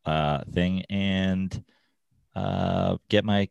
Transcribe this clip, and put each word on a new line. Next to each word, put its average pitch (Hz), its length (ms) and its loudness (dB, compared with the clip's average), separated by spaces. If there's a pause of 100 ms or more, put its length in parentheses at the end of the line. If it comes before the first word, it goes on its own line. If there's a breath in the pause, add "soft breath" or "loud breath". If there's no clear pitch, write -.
uh, 76 380 0 (100)
thing 90 360 0
and, 95 720 -2 (760)
uh, 92 600 0 (120)
get 104 160 2
my 101 260 2